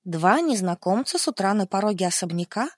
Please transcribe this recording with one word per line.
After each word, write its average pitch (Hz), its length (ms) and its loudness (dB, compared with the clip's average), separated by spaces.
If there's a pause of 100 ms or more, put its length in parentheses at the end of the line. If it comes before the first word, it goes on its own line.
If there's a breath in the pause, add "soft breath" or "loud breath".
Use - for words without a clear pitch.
Два 180 360 2
незнакомца 208 800 0
с - 100 -2
утра 196 260 0
на 196 120 0
пороге 196 400 0
особняка — 175 720 -2